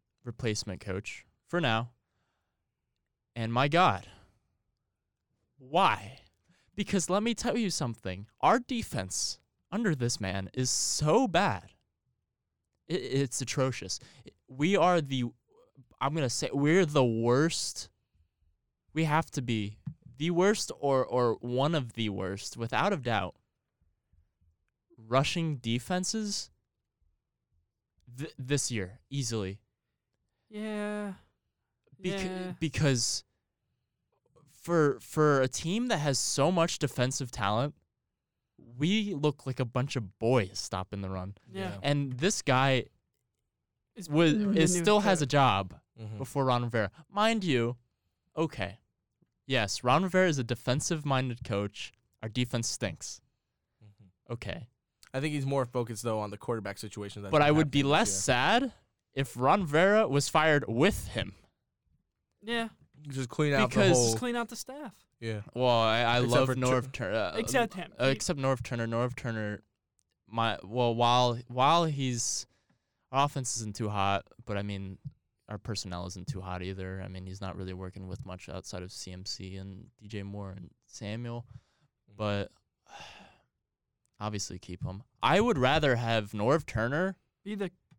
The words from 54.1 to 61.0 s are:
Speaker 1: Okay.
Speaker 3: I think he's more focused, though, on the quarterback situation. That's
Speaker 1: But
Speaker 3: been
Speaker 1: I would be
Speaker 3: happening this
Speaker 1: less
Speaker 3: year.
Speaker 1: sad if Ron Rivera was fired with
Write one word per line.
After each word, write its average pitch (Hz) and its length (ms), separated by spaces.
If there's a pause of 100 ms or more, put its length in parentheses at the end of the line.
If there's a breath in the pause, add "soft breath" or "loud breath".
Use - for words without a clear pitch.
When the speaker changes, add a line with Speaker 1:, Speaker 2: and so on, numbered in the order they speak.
Speaker 1:
Okay. 117 360 (440)
Speaker 3:
I 135 80
think 151 140
he's 139 100
more 135 220
focused, 120 360
though, 110 180
on 104 100
the 104 80
quarterback 101 400
situation. 101 440
That's 98 80
Speaker 1:
But 151 100
Speaker 3:
been 147 60
Speaker 1:
I 151 40
would 151 200
be 143 100
Speaker 3:
happening 139 120
this 160 60
Speaker 1:
less 220 100
Speaker 3:
year. - 140
Speaker 1:
sad 180 500 (400)
if 135 240
Ron 143 240
Rivera 185 480
was 143 220
fired 156 360
with 127 420